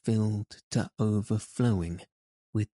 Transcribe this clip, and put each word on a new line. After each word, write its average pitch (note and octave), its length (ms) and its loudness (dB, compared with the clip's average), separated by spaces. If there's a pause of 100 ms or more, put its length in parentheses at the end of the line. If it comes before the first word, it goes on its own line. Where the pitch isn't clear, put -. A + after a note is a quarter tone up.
filled G#2+ 640 0
to A2 180 0 (120)
overflowing G#2 1000 0 (520)
with G#2+ 200 0